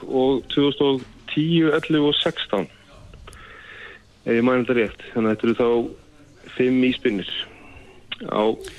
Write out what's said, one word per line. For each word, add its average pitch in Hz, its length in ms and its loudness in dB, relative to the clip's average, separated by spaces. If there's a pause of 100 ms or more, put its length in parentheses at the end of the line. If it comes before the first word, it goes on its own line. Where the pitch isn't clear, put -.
og 131 420 2
tvö 143 200 2
þúsund 139 200 2
og 135 140 0 (320)
tíu, 160 380 2
ellefu 151 360 2
og 147 60 2
sextán, - 540 -2 (1600)
ef - 80 0
ég 117 120 2
man 127 200 2
þetta 123 140 0
rétt. 107 340 -4
Þannig 113 160 0
að 107 80 0
þetta 117 120 -2
eru 110 100 2
þá 120 100 2 (880)
fimm 127 280 2
ísbjörnir 117 460 0 (1000)
á 107 100 0 (360)